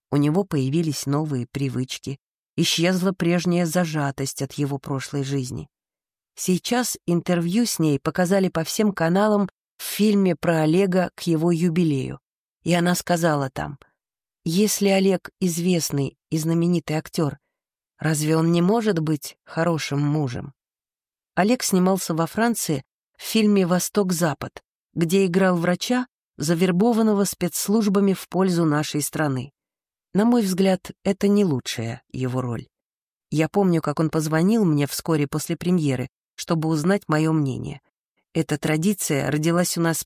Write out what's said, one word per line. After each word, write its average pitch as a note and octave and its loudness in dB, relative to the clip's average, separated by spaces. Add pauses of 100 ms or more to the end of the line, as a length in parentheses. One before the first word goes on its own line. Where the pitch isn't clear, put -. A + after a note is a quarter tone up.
(100)
у C#3 0
него D3+ 2
появились D3 -2
новые C#3+ -2
привычки, C3 -6 (380)
исчезла F3+ 0
прежняя F3 0
зажатость D#3 -4
от C#3 -6
его C#3+ -4
прошлой C#3 -6
жизни. C3+ -6 (680)
Сейчас A#3 -2 (100)
интервью F3 0
с - -4
ней D3+ 2
показали F#3 0
по E3 -4
всем G#3+ 0
каналам G3+ 2 (280)
в - -20
фильме G3 2
про E3 0
Олега F3+ 2
к - -18
его E3 2
юбилею, D#3 0 (420)
и E3 -2
она F3 2
сказала D#3+ 0
там: D3 -10 (680)
«Если G3 2
Олег F#3+ 2 (100)
известный E3+ -2 (140)
и D#3+ -2
знаменитый E3 0
актёр, D#3 -4 (600)
разве D#3 0
он E3 4
не F3 4
может G#3 2
быть D#3 -4
хорошим D#3+ -2
мужем?» D3 -2 (800)
Олег G#3+ 0
снимался F#3 2
во D#3+ 0
Франции G#3+ -2 (320)
в - -20
фильме G#3 4
«Восток-Запад», F3 -2 (320)
где F3+ 2
играл F3+ 2
врача, F3+ -2 (300)
завербованного G3 2
спецслужбами G3 0
в - -10
пользу F3 0
нашей D3+ -2
страны. C#3 -4 (600)
На G3 2
мой A#3+ 4
взгляд, F#3+ 0 (140)
это G3 0
не G3+ 4
лучшая A#2+ -4
его B2+ -4
роль. A#2+ -6 (640)
Я D#3 0
помню, F#3 4
как D3 -2
он D#3+ 0
позвонил D#3+ 2
мне D3 4
вскоре D3+ -2
после D#3 -6
премьеры, D3 0 (260)
чтобы D#3+ -4
узнать E3 0
моё D#3 2
мнение. C#3+ -2 (520)
Эта D3+ -2
традиция D#3 -2
родилась E3 0
у E3+ 0
нас E3 -2